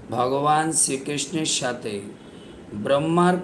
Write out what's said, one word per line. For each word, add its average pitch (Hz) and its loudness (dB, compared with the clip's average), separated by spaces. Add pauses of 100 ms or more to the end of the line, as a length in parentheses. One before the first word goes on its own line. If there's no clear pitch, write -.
(120)
ভগবান 143 2
শ্রীকৃষ্ণের 147 -2
সাথে 117 -4 (760)
ব্রহ্মার 160 2